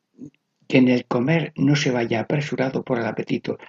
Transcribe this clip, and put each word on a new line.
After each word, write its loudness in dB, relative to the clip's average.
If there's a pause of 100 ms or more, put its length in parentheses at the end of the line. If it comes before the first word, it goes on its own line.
(680)
que 4
en 6
el 2
comer 0
no 2
se 0
vaya -2
apresurado -2
por -2
el -2
apetito, -4 (120)